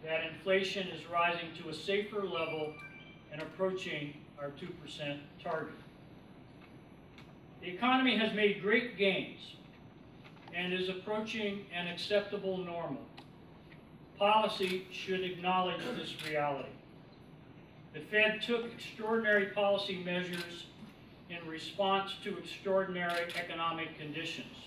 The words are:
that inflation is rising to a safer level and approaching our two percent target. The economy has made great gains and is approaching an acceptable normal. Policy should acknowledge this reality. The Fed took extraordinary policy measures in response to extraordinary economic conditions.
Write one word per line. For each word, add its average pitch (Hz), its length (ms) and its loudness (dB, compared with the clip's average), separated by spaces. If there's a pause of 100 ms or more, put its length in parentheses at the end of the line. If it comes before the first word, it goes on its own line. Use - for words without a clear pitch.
that 160 260 0
inflation 190 580 2
is 156 180 -8
rising 170 420 2 (140)
to 160 80 -8
a 151 40 -6
safer 208 480 0
level 156 520 -2 (580)
and 151 80 -8
approaching 160 720 -2 (260)
our 143 120 -6
two 170 180 -10 (140)
percent 147 380 -6 (220)
target. 156 300 -2 (1900)
The 175 60 -8
economy 254 500 4
has 196 160 2
made 202 280 4
great 233 340 2
gains 190 440 2 (1120)
and 180 180 0
is 185 180 0
approaching 214 760 -2 (100)
an 175 140 -2
acceptable 190 680 0
normal. 170 440 -4 (1160)
Policy 202 760 4
should 185 300 -2
acknowledge 180 580 2 (160)
this - 180 -6 (140)
reality. 147 400 0 (1300)
The 151 60 -8
Fed 214 420 4
took 233 240 2
extraordinary 214 800 2
policy 202 580 2
measures 180 640 -2 (640)
in 170 180 -10
response 190 640 2 (100)
to 190 160 -4
extraordinary 175 1000 0
economic 165 640 -2
conditions. 156 560 -8 (120)